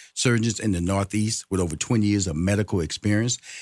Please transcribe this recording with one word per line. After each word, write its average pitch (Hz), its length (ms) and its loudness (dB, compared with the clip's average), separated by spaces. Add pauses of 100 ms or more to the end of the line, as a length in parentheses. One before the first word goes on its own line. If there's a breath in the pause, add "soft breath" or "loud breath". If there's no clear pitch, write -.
(140 loud breath)
surgeons 117 440 2
in 107 140 0
the 87 80 2
Northeast 98 680 0
with 92 120 0
over 87 160 -2
twenty 110 300 0
years 101 200 2
of 80 80 -2
medical 95 460 0
experience. 104 580 0 (240 loud breath)